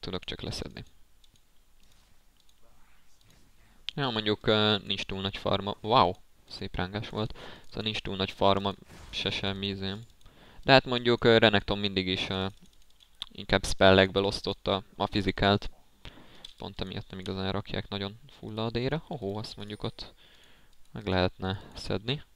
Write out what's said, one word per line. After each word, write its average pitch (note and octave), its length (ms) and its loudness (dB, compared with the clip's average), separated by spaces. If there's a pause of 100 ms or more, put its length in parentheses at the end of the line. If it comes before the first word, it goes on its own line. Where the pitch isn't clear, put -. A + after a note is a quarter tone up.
tudok F#2 220 -8
csak - 180 -10
leszedni. - 420 -10 (3000)
Ja, C#3 140 -2
mondjuk, G#2+ 380 0
ö, G#2+ 300 4
nincs F#2+ 280 -6
túl F#2+ 160 -8
nagy G2 160 -6
farma. G2+ 440 -2
Wow! G#2+ 300 4 (360)
Szép - 280 -12
rángás G2 340 -6
volt. G#2+ 260 -4 (320)
Szóval - 160 -10
nincs G#2+ 160 -4
túl G2 160 -6
nagy F#2+ 160 -2
farma, G2 420 2 (360)
se - 200 -4
semmi G2 380 -4
izém. G2 340 -6 (640)
De - 80 4
hát C3 140 10
mondjuk, A#2+ 380 2
ö, A#2 140 10
Renekton G#2 400 6
mindig G2 300 -2
is, F#2 220 -2
ö, F#2+ 180 -4 (840)
inkább G2 340 0
spellekből F#2+ 580 6
osztotta G2 600 -2 (120)
a G2 100 -2
fizikált. G2+ 640 2 (880)
Pont - 240 -10
emiatt F#2+ 280 -8
nem F#2+ 100 -12
igazán F#2+ 320 -6
rakják G2 360 -6
nagyon G2+ 320 -8 (100)
full A2 300 -12
A A2+ 100 -2
D-re. C3 360 -4
Hoho, G#2 320 -8
azt - 200 -10
mondjuk G#2 260 -12
ott - 300 -10 (800)
meg G#2+ 140 -10
lehetne F#2 560 -2 (120)
szedni. G#2+ 500 -6 (120)